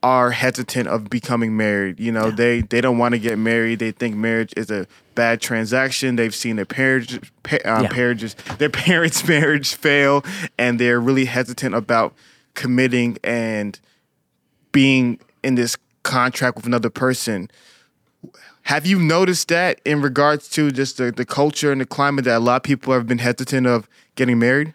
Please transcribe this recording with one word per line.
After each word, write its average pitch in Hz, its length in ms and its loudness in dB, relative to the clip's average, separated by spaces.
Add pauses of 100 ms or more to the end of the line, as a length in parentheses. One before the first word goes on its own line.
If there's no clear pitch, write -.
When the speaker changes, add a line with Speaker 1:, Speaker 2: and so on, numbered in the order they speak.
Speaker 1:
are 127 300 4
hesitant 123 560 -4
of 104 240 -4
becoming 117 440 -2
married. 101 440 -2
You 113 120 -4
know, 110 180 0
Speaker 2:
Yeah. 107 60 -4
Speaker 1:
they, 120 260 2
they 117 200 -2
don't 123 160 2
wanna 120 220 2
get 110 180 -2
married. 113 400 0
They 113 140 -4
think 113 240 -4
marriage 113 420 -2
is 104 140 -6
a 98 160 -6 (260)
bad 117 280 0
transaction. 127 760 -2
They've 113 180 0
seen 113 220 -6
their 101 100 -4
parents, 131 540 -2 (240)
pa-, - 200 -4
uh, 110 200 0
Speaker 2:
Yeah. 104 60 0
Speaker 1:
parents, 120 460 -2 (220)
their 147 120 0
<laughs> - 20 -4
parents' 165 560 0
marriage 147 480 2
fail, 143 500 2 (320)
and 120 220 0
they're 123 200 2
really 131 260 2
hesitant 120 500 -4
about 113 400 0 (400)
committing 123 680 0
and 110 560 -4 (920)
being 131 480 4 (240)
in 131 100 0
this 120 240 0 (240)
contract 127 540 0
with 113 100 -12
another 120 240 0
person. 113 640 -2 (1120)
Have 147 220 -2
you 190 120 4
noticed 175 500 2
that 170 360 2
in 147 160 0
regards 143 480 2
to 151 220 0
just 131 260 -4
the, 123 140 -2
the 120 140 -4
culture 147 460 0
and 135 100 0
the 127 40 -2
climate 139 400 0
that 120 120 2
a - 20 4
lot 123 180 4
of 131 60 -2
people 135 300 0
have 120 140 0
been 120 100 0
hesitant 127 500 0
of 117 200 2 (280)
getting 123 240 2
married? 139 360 2